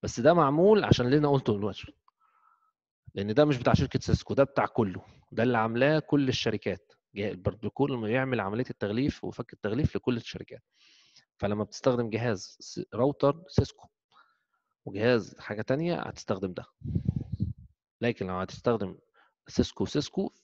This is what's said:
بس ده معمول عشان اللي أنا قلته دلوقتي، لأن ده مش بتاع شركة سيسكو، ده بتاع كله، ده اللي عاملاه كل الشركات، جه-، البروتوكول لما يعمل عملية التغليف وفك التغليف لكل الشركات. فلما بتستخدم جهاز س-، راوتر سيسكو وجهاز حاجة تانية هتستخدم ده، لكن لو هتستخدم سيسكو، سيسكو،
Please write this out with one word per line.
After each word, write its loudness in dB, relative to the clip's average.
بس -6
ده 8
معمول 6
عشان 4
اللي 6
أنا 4
قلته 2
دلوقتي، -4
لأن -4
ده 6
مش 2
بتاع 2
شركة 2
سيسكو، 0
ده 6
بتاع 0
كله، -2
ده 0
اللي 2
عاملاه 2
كل 2
الشركات، -4
جه-، -6
البروتوكول -4
لما -4
يعمل -2
عملية -4
التغليف -4
وفك -10
التغليف -4
لكل -2
الشركات. -14
فلما -2
بتستخدم -2
جهاز -4
س-، -14
راوتر 0
سيسكو -4
وجهاز 0
حاجة -8
تانية -2
هتستخدم -6
ده، -10
لكن -2
لو -6
هتستخدم -4
سيسكو، -2
سيسكو، -4